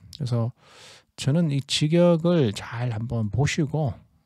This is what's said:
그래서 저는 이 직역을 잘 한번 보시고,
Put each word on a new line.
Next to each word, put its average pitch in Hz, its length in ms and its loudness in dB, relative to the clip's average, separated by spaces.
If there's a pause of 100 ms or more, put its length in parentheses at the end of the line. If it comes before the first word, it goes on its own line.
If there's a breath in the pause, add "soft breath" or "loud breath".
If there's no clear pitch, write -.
(160)
그래서 120 360 -2 (640 loud breath)
저는 156 340 0
이 139 120 -2
직역을 165 880 2
잘 120 400 -6
한번 113 380 -4
보시고, 143 640 -2 (320)